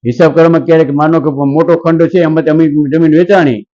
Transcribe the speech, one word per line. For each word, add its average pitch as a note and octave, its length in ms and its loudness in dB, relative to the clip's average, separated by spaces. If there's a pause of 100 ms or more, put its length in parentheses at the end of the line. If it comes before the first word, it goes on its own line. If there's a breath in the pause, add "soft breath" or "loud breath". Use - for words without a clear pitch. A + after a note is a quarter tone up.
હિસાબ D3 280 0
કરવામાં, E3 300 2
ક્યારેક D#3+ 260 2
માનો D#3 280 0
કે D#3 100 -4
મોટો C#3+ 460 0
ખંડ E3 320 0
છે F3+ 120 -2
એમાંથી D#3 300 -2
અમે D#3+ 180 2
જમીન D3+ 500 0
વેચાણી E3+ 480 0 (140)